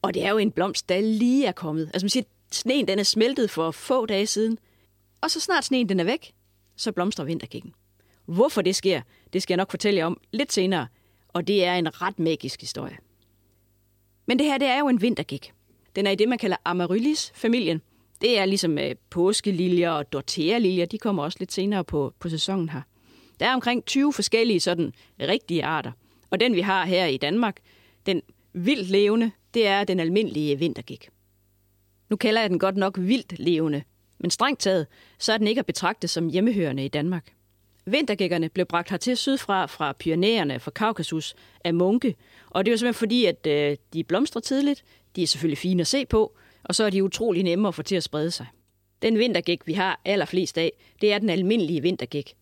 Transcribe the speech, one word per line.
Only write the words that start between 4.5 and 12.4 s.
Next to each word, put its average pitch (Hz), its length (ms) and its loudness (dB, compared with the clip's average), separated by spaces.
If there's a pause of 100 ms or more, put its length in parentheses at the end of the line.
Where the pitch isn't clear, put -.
Og 320 100 -2
så 330 80 -4
snart 330 260 0
sneen, 247 240 0
den 185 100 2
er 170 40 2
væk, - 300 -2 (420)
så - 160 -4
blomstrer 180 340 -2
vintergækken. - 480 -8 (520)
Hvorfor 208 360 2
det 185 140 0
sker, 170 260 0 (320)
det 185 80 -2
skal 180 120 -4
jeg 175 40 0
nok 190 140 -2
fortælle 202 260 0
jer 160 80 0
om 180 160 -4 (100)
lidt 277 220 -4
senere. 185 340 0 (400)
Og 175 200 -4
det 196 180 4
er 180 100 0
en 165 260 -2
ret 185 180 -4
magisk 160 420 -2